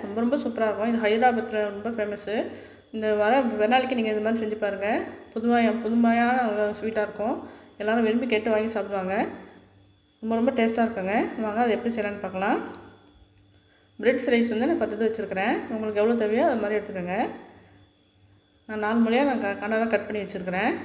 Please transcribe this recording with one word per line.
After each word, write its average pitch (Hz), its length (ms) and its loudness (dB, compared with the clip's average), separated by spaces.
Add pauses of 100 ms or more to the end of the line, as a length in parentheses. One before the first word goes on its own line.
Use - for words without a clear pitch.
ரொம்ப, 202 200 -6
ரொம்ப 247 200 2
சூப்பரா 226 260 -2
இருக்கும். 208 220 -2
இது 226 120 0
ஹைதராபாத்தில் 220 720 2
ரொம்ப 208 240 -8
ஃபேமஸ்ஸு. 208 380 -4 (600)
இந்த 214 120 -2 (140)
வர, 214 120 4 (260)
வர 214 140 4
நாளைக்கு 254 260 2
நீங்க 220 140 0
இது 214 120 -2
மாதிரி 226 180 0
செஞ்சு 214 200 -4
பாருங்க. 196 260 -2 (440)
புதுமையா-, 233 500 2
புதுமையான 233 540 4 (140)
ஒரு 208 120 0 (160)
ஸ்வீட்டாக 214 280 -2
இருக்கும். 220 280 -4 (480)
எல்லாரும் 226 240 2
விரும்பி 247 260 2
கேட்டு 214 220 2
வாங்கி 220 200 0
சாப்பிடுவாங்க. 196 400 -2 (1080)
ரொம்ப, 220 160 -2
ரொம்ப 262 180 2
டேஸ்ட்டாக 226 300 2
இருக்குங்க. 196 280 -2 (300)
வாங்க, 208 200 -2
அது 220 120 2
எப்படி 226 180 -2
செய்யலாம்னு 202 300 -4
பார்க்கலாம். 190 340 0 (1400)
பிரெட் 262 240 2
ஸ்லைஸ் 233 300 4
வந்து 247 160 2
நான் 330 120 2
பத்து 208 140 -4
இது 220 120 0
வச்சுருக்கிறேன். 202 460 -2 (200)
உங்களுக்கு 214 280 -2
எவ்வளோ 233 200 4
தேவையோ 220 260 2
அது 233 140 0
மாதிரி 208 160 0
எடுத்துக்கோங்க. 190 380 -6 (1500)
நான் 214 180 -4
நாலு 226 180 2
மூலையா 233 240 4
நான் 240 160 0
க-, 202 180 -2
கனரா 220 300 0
கட் - 160 2
பண்ணி 214 140 -4
வச்சுருக்கிறேன். 185 500 -2 (120)